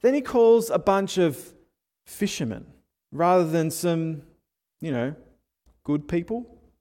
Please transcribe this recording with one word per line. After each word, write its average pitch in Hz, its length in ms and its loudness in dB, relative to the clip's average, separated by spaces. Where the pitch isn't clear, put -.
Then 254 120 4
he 294 80 0
calls 233 480 4
a - 80 0
bunch 196 400 0
of 165 360 0
fishermen 123 600 -6
rather 170 360 2
than 160 240 0
some, 160 520 -4
you 160 100 -6
know, 127 240 -4
good 147 240 -4
people. 220 520 -8